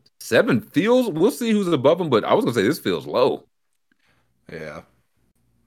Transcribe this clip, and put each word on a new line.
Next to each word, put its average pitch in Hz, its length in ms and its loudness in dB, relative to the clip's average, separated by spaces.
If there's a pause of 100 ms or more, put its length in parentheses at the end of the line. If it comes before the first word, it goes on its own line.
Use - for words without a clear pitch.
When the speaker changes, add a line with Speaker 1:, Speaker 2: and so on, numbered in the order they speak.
(180)
Speaker 1:
seven. 180 420 0
Feels, 233 480 0
we'll 170 220 0
see 233 220 -2
who's 202 160 0
above 160 320 2
him, 170 100 -4
but 110 140 2
I 82 100 2
was 214 120 2
gonna 123 100 -2
say 101 80 2
this 135 160 0
feels 87 260 -4
low. 104 400 -2 (1040)
Speaker 2:
Yeah. 78 280 -14 (880)